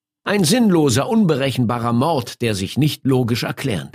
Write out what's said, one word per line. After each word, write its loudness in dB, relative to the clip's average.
Ein 0
sinnloser, 2
unberechenbarer 0
Mord, -2
der 0
sich -6
nicht -2
logisch 0
erklären -6